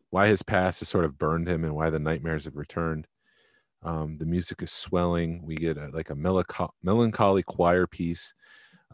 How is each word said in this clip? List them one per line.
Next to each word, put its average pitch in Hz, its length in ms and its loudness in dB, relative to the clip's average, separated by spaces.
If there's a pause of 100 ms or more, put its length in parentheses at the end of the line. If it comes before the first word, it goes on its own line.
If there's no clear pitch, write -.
(100)
why 98 160 4
his 104 160 4
past 92 380 0
has - 80 -6
sort 90 180 2
of 69 100 -4
burned 82 320 0
him 82 160 0
and 78 100 -2
why 80 140 0
the 78 100 0
nightmares 78 460 -2
have 69 120 -14
returned. 80 500 -6 (760)
Um, 78 320 -6
the 78 120 -6
music 87 360 -2
is 87 100 -8
swelling. 85 720 -2
We 80 120 -8
get 80 200 -2
a, 73 160 -12
like, 80 180 -6
a 73 40 -8
melancho-, 87 580 0 (100)
melancholy 101 600 4
choir 90 440 2
piece, - 460 -6 (600)